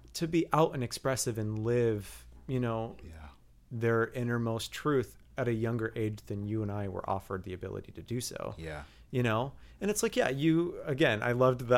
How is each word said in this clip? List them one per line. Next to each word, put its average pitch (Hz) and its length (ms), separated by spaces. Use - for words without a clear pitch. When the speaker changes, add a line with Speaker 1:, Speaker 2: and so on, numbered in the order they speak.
Speaker 1:
to 170 120
be 165 240
out 156 220
and 131 100
expressive 123 540
and 107 260
live, 113 600
you 131 120
know, 117 440
Speaker 2:
Yeah. 80 260
Speaker 1:
their 117 380
innermost 117 640
truth 143 420
at 127 100
a 120 60
younger 113 420
age 107 300
than 101 200
you 107 160
and 104 100
I 101 180
were 92 200
offered 95 340
the 92 100
ability 95 400
to - 80
do 120 180
so. - 380
Speaker 2:
Yeah. 156 260
Speaker 1:
You 123 120
know? 120 300
And 202 80
it's 208 140
like, 226 140
yeah, 247 120
you, 160 460
again, 131 380
I 120 80
loved 123 380
the 123 80